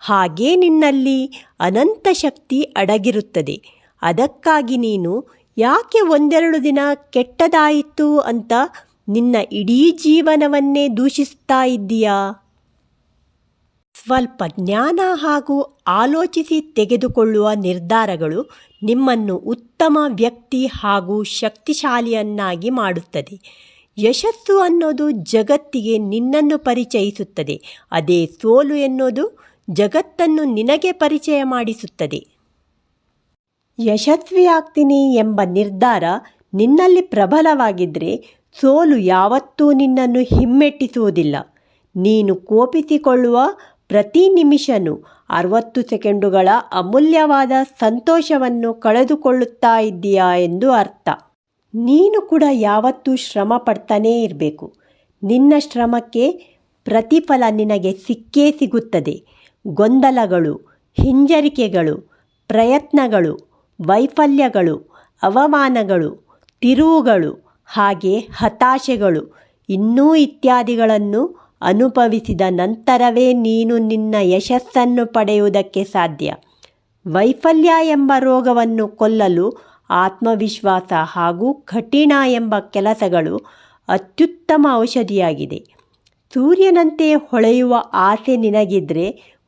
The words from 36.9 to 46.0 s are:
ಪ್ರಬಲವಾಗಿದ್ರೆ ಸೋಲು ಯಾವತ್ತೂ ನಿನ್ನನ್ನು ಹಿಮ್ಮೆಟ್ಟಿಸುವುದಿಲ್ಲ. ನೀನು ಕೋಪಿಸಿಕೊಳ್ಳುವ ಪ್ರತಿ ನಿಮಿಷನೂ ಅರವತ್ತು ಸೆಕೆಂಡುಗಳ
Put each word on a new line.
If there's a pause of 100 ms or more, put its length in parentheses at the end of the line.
ಪ್ರಬಲವಾಗಿದ್ರೆ (460)
ಸೋಲು
ಯಾವತ್ತೂ
ನಿನ್ನನ್ನು
ಹಿಮ್ಮೆಟ್ಟಿಸುವುದಿಲ್ಲ. (600)
ನೀನು
ಕೋಪಿಸಿಕೊಳ್ಳುವ (500)
ಪ್ರತಿ
ನಿಮಿಷನೂ (360)
ಅರವತ್ತು
ಸೆಕೆಂಡುಗಳ (220)